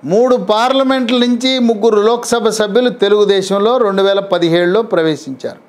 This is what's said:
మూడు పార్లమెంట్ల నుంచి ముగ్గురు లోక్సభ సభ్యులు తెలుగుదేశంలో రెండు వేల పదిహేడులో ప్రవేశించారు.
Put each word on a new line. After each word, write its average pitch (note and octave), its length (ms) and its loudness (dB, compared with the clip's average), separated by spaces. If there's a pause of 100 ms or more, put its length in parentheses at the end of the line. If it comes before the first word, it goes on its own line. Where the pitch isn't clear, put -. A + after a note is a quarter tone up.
(120)
మూడు B3 260 2 (160)
పార్లమెంట్ల B3+ 720 0
నుంచి B3 280 -2 (160)
ముగ్గురు G#3+ 320 2 (100)
లోక్సభ A#3 340 -2 (140)
సభ్యులు A3 340 0 (120)
తెలుగుదేశంలో G3+ 680 2 (140)
రెండు G3 220 0
వేల G3 100 0 (160)
పదిహేడులో F3 480 0 (120)
ప్రవేశించారు. C#3 720 -4